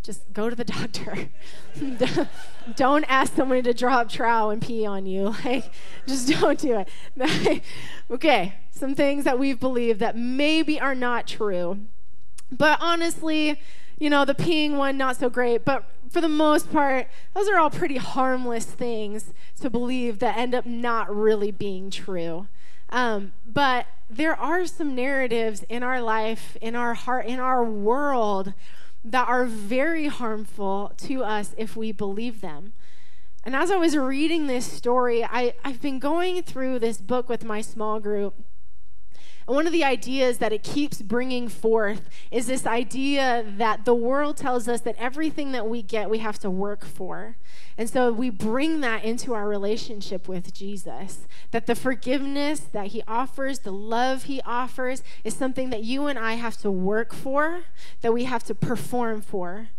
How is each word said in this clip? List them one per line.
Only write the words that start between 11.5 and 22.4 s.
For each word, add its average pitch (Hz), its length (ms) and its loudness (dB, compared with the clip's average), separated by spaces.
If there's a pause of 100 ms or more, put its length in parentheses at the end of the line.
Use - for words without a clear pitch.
But 294 280 2
honestly, 320 800 0 (380)
you 294 140 2
know, 285 140 4
the 269 100 2
peeing 302 420 2
one, 277 180 0
not 262 220 0
so 254 100 2
great. 240 380 2
But 269 200 0 (220)
for 339 140 0
the 330 80 0
most 302 420 4
part, 269 360 2 (260)
those 403 160 2
are 392 80 4
all 311 140 4
pretty 285 260 0
harmless 247 680 0
things 220 680 -2 (260)
to 262 120 0
believe 240 480 0
that 220 180 0
end 247 160 0
up 247 140 0
not 233 460 0
really 214 360 2
being 196 400 -2
true. 175 580 -2 (440)